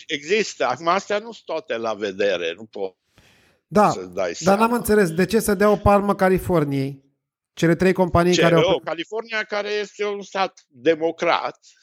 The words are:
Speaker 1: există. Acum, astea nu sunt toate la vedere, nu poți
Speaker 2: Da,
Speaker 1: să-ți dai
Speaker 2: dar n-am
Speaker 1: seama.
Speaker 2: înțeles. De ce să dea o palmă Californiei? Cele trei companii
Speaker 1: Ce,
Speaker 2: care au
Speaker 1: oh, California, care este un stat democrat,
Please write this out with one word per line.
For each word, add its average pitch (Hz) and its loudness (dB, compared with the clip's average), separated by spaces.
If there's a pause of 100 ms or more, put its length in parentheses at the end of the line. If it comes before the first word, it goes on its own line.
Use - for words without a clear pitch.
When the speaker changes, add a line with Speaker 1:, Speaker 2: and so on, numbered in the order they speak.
Speaker 1:
există. 156 -2
Acum, 143 -2
astea 196 -2
nu 226 -12
sunt - -20
toate 160 -6
la 113 -4
vedere, 95 -2
nu 110 -18
poți 98 -10 (720)
Speaker 2:
Da, 185 2
Speaker 1:
să-ți 92 -8
dai 90 -2
Speaker 2:
dar 190 2
n-am 226 2
Speaker 1:
seama. 240 0
Speaker 2:
înțeles. 208 2
De 170 0
ce 214 0
să 208 -2
dea 208 2
o 208 4
palmă 202 2
Californiei? 151 0 (500)
Cele 165 2
trei 180 2
companii 175 2
Speaker 1:
Ce, 165 4
Speaker 2:
care 165 4
au 160 6
Speaker 1:
oh, 170 2
California, 214 -6
care 208 -6
este 208 -6
un 202 -6
stat 190 -6
democrat, 156 0 (240)